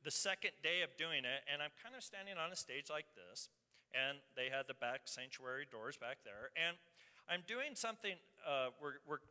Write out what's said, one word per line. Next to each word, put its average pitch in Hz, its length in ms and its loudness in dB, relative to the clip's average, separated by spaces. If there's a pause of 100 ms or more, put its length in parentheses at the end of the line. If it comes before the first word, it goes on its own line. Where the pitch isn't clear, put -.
the 156 60 0
second 190 420 4 (100)
day 170 200 6
of 156 140 0
doing 151 280 2
it, 135 280 2
and 147 80 2
I'm 151 120 -2 (100)
kind 240 120 -10
of 247 80 -10
standing 196 360 -6
on 165 140 0
a 180 40 -6
stage 139 320 -4
like 151 260 -2
this, 90 340 -10 (460)
and 135 240 2 (180)
they 131 120 2
had 135 200 0
the 131 60 -4
back 123 320 0
sanctuary 131 640 -4
doors 113 260 -6
back 123 280 -6
there, 110 320 -8
and 170 200 2 (520)
I'm 180 180 2
doing 254 280 -2
something, 220 400 0 (320)
uh, 135 220 4 (120)
we're, 143 260 -6
we're 143 140 -4 (100)